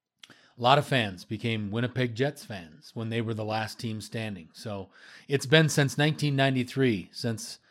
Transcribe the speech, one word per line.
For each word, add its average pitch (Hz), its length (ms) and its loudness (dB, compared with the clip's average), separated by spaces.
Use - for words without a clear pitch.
a - 340 -14
lot 131 160 8
of 143 80 0
fans 104 380 0
became 110 460 -4
Winnipeg 120 440 -2
Jets 135 300 -2
fans 85 500 -14
when 113 140 -6
they 113 140 -2
were 113 120 -4
the 107 100 -4
last 107 360 -4
team 110 220 -6
standing. 104 500 -8
So 101 380 -10
it's - 200 0
been 156 240 6
since 139 260 2
nineteen 147 400 2
ninety-three 131 760 2
since - 460 -6